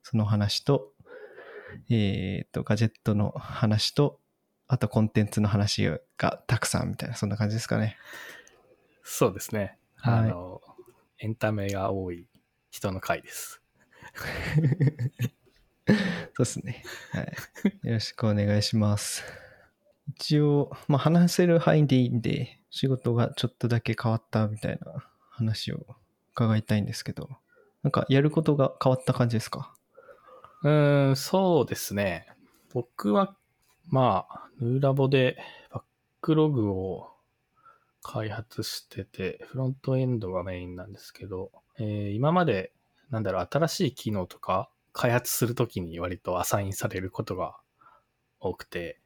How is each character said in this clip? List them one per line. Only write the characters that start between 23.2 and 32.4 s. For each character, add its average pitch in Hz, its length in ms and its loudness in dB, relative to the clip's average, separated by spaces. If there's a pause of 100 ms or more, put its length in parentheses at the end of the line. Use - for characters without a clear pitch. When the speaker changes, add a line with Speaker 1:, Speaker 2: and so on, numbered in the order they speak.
Speaker 1:
ち - 100 -2
ょ 120 80 0
っ - 20 -20
と 120 140 -2
だ 117 140 2
け 117 200 -2
変 117 80 2
わ 113 60 2
っ - 140 -6
た 107 180 2
み 107 100 -6
た - 140 -4
い - 80 -6
な - 300 -14 (180)
話 - 460 -4
を - 240 -14 (340)
伺 110 240 2
い 107 60 2
た 107 160 0
い 101 40 2
ん - 40 -2
で 110 80 -8
す - 100 -10
け - 80 -8
ど、 - 160 -12 (540)
な 143 60 0
ん - 20 2
か - 180 0
や 139 140 6
る 151 80 4
こ 160 120 2
と 151 140 4
が 135 260 2
変 131 80 6
わ 127 60 4
っ - 80 -10
た 131 80 2
感 120 160 2
じ 113 80 0
で - 40 2
す - 100 -12
か？ - 240 -10 (880)
Speaker 2:
う 143 80 2
ー 143 400 6
ん、 131 60 4
そ 180 480 4
う - 20 0
で - 80 -4
す - 200 -6
ね。 95 340 -2 (440)